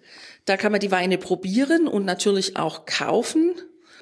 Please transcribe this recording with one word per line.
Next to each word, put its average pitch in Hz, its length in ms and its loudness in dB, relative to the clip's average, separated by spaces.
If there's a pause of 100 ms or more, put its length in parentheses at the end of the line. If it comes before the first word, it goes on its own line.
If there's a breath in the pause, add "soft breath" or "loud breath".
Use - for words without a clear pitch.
(440 loud breath)
Da 190 120 0
kann 208 160 0
man 202 80 2
die 196 100 -2
Weine 185 280 2
probieren 254 680 0
und 202 180 -2
natürlich 190 520 0
auch - 280 -4
kaufen. 240 680 0 (500 loud breath)